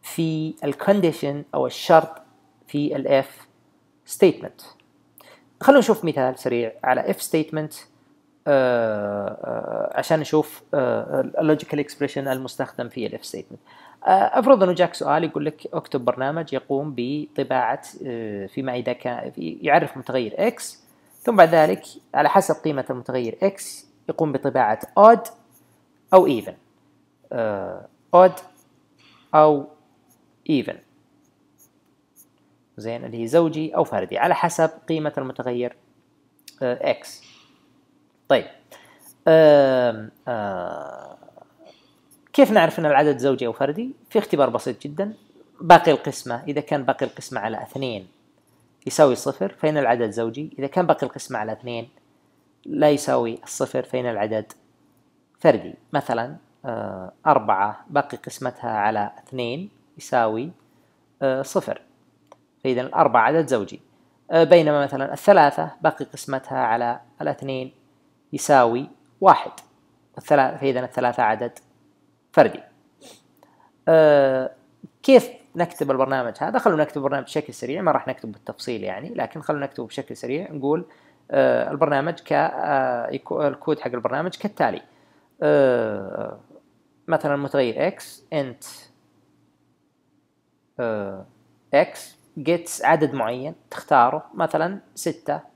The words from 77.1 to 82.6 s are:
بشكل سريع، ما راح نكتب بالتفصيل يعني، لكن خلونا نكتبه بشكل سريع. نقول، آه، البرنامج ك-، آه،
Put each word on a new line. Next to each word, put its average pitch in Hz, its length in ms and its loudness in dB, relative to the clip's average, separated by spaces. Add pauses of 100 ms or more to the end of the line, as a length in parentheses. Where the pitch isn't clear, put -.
بشكل 147 300 -8
سريع، 135 280 -8
ما 170 100 2
راح 135 160 0
نكتب 127 240 -10
بالتفصيل 113 520 -10
يعني، 98 260 -10
لكن 156 320 -8
خلونا 147 240 -4
نكتبه 131 220 -12
بشكل 123 300 -12
سريع. 143 340 -8
نقول، 151 340 -4 (460)
آه، 131 400 2
البرنامج 147 420 0
ك-، - 200 -8
آه، 131 800 -2